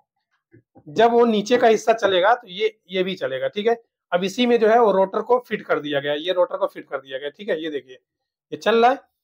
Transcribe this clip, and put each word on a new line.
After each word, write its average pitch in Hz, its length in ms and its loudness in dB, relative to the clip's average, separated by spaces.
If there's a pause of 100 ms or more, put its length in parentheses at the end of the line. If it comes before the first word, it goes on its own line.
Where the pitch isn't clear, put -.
(880)
जब 214 220 4
वो 240 160 4
नीचे 214 300 0
का 247 100 4
हिस्सा 220 280 2
चलेगा 196 400 2
तो 240 140 -8
ये, 214 280 -6 (100)
ये 185 160 -2
भी 185 120 -6
चलेगा, 131 320 -4
ठीक 202 200 -4
है। 233 140 0 (300)
अब 180 120 0
इसी 196 220 -2
में 240 140 2
जो 214 100 2
है 233 100 6
वो 220 140 4
रोटर 190 300 0
को 247 180 0
फिट - 220 -8
कर 156 160 -2
दिया 147 200 -4
गया, 147 160 -2
ये 170 180 -4
रोटर 180 240 -2
को 190 100 -2
फिट 160 200 -14
कर 147 100 -8
दिया 135 200 -12
गया, 143 120 -10
ठीक 208 200 -12
है। 165 140 -4
ये 165 80 -6
देखिए 127 260 -10 (540)
ये 147 60 -10
चल 208 200 0
रहा 233 140 4
है। 269 80 -2 (240)